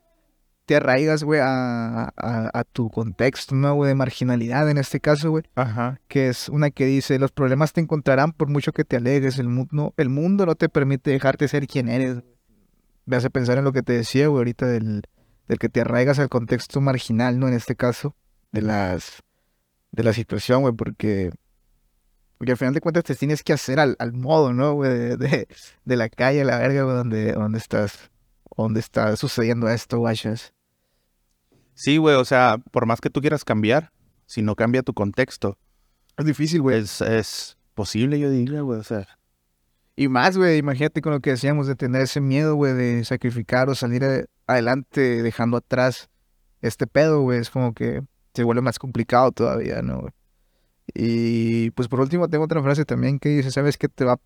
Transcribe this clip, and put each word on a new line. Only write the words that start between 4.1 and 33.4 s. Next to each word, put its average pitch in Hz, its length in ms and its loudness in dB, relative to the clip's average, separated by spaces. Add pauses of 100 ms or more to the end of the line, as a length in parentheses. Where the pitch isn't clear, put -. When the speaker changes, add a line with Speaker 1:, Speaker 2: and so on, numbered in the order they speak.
Speaker 1:
en 147 100 2
este 139 220 -4
caso, 151 300 0
güey. 156 140 -2 (100)
Speaker 2:
Ajá. 123 540 -4
Speaker 1:
Que 131 200 2
es - 200 -4
una 147 240 2
que 135 140 0
dice, 135 340 2
"Los 139 100 2
problemas 139 420 0
te 175 80 -2
encontrarán 151 520 0
por 151 160 -2
mucho 143 240 -2
que 151 120 -2
te - 120 -2
alejes, 131 420 0
el 123 100 -2
mu-, 127 220 -2
no, 147 260 -4
el 143 140 0
mundo 180 340 2
no 160 120 2
te 165 120 0
permite 139 440 0
dejarte 135 360 2
ser 139 200 -2
quien 123 200 -2
eres". 127 300 -2 (880)
Me 127 100 -2
hace 127 140 0
pensar 123 280 2
en 139 60 0
lo 139 80 2
que 139 120 0
te 127 80 0
decía, 123 340 2
güey, 147 140 2
ahorita 120 260 -2
del, 110 360 -2 (460)
del 120 120 0
que 113 80 -2
te - 140 0
arraigas 127 360 2
al 139 100 0
contexto 123 520 -2
marginal, 123 580 0
¿no? 131 100 0
En 127 60 2
este 120 220 -2
caso, 123 400 -2 (340)
de 107 120 -4
las, 98 600 -2 (680)
de 117 100 -4
la 113 100 4
situación, 117 500 0
güey, 123 120 2
porque, 98 560 -2 (1080)
porque 123 140 -2
al 123 60 2
final 131 140 0
de 156 80 -2
cuentas 165 240 0
te 139 120 -4
tienes 147 260 -2
que - 100 -2
hacer 139 280 -2
al, 139 180 2
al 120 140 -6
modo, 131 400 2
¿no, 139 220 2
güey? 139 160 0
De, 120 260 -2
de, 131 320 -2 (360)
de 127 120 0
la 113 120 0
calle, 139 360 0
la 120 140 2
verga, 135 260 2
güey, 131 120 0
donde, 110 360 0
donde 107 260 -2
estás, - 520 -4 (460)
donde 110 240 -2
está 110 360 -2
sucediendo 117 520 -2
esto, 117 300 -2
guachas. 113 560 -4 (1200)
Speaker 2:
Sí, 143 220 0
güey, 156 200 4
o 127 80 4
sea, 123 340 4 (120)
por 120 160 0
más 113 140 0
que - 100 -2
tú 143 100 -2
quieras 147 240 0